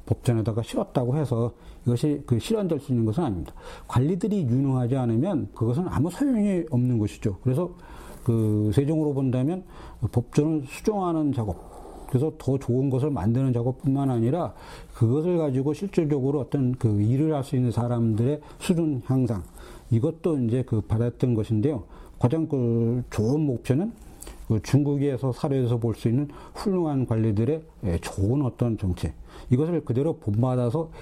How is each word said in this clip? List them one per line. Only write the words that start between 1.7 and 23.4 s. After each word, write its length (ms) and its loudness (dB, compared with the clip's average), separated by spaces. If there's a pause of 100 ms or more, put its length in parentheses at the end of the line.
이것이 400 0
그 140 2
실현될 400 0
수 120 -6
있는 140 2
것은 180 0
아닙니다. 300 -4 (340)
관리들이 560 2
유능하지 520 2
않으면 580 0
그것은 340 0
아무 240 0
소용이 580 2
없는 300 2
것이죠. 420 -2
그래서 340 0 (480)
그 500 2
세종으로 400 2
본다면 520 0 (460)
법전을 560 2
수정하는 640 0
작업, 760 -8
그래서 300 0
더 200 0
좋은 320 0
것을 200 0
만드는 420 2
작업뿐만 600 0
아니라 420 0 (400)
그것을 440 2
가지고 360 2
실질적으로 680 0
어떤 340 0
그 260 2
일을 320 2
할 100 -2
수 120 -4
있는 160 2
사람들의 720 0 (180)
수준 460 0
향상, 380 0 (460)
이것도 560 2
이제 180 0
그 180 0
바랬던 520 0
것인데요. 520 0 (340)
가장 280 2
그 600 2
좋은 320 0